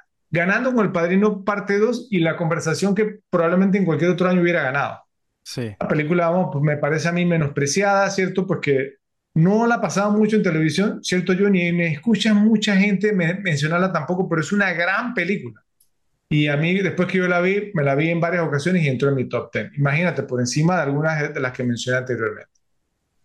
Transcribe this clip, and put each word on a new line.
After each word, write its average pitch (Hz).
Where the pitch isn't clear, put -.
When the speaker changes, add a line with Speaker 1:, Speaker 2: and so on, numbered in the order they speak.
Speaker 1:
ganando 202
con 220
El 151
Padrino 190
Parte 202
dos 240
y 190
La 160
Conversación, 165
que 214
probablemente 180
en 190
cualquier 165
otro 180
año 180
hubiera 170
ganado. 131
Speaker 2:
Sí. 113
Speaker 1:
La -
película, 165
vamos, 175
pues, 143
me 147
parece 151
a -
mí 175
menospreciada, 175
¿cierto? 185
Pues 160
que 135
no 202
la 233
pasaba 202
mucho 214
en 185
televisión, 160
¿cierto, 185
Johnny? 185
Ni 170
escuchas 202
mucha 208
gente 202
me-, 175
mencionarla 175
tampoco, 170
pero 160
es 143
una 196
gran 190
película. 165
Y 151
a 147
mí, 175
después 180
que 190
yo 180
la 175
vi, 202
me 151
la 139
vi 160
en 170
varias 170
ocasiones 160
y 147
entró 135
en 135
mi 127
top -
ten. 110
Imagínate, 147
por 123
encima 151
de 160
algunas 147
de 151
las 127
que 127
mencioné 123
anteriormente. 113